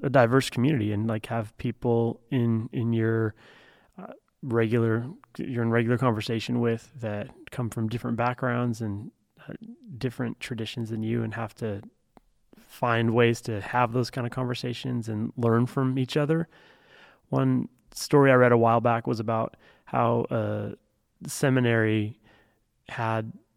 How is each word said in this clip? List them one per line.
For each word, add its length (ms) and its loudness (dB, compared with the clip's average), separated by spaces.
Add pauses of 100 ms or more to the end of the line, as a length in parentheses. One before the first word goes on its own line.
a 60 -2
diverse 400 6
community 460 0
and, 120 0
like, 200 -4
have 320 -6
people 720 0
in, 420 0
in 220 -2
your, 400 0 (680)
uh, 120 -16 (260)
regular, 680 0 (300)
you're 260 -6
in 80 0
regular 280 2
conversation 640 0
with 280 -2 (100)
that 280 -6 (220)
come 180 -6
from 180 -4
different 300 -4
backgrounds 640 -2
and, 300 -6 (380)
uh, 40 -14 (440)
different 440 -6
traditions 500 -8
than 140 -4
you, 180 -2
and 120 -6
have 200 -8
to 260 -8 (800)
find 560 0
ways 260 4
to 200 -6
have 320 0
those 180 -2
kind 160 -6
of 60 -10
conversations 760 -6
and 280 -4
learn 300 4
from 340 0
each 160 -4
other. 320 0 (800)
One 400 2 (260)
story 380 6
I 20 8
read 160 8
a 80 6
while 220 4
back 260 0
was 140 -2
about 360 -4 (280)
how 460 0
a 420 -4 (560)
seminary 880 2 (720)
had 440 -4 (240)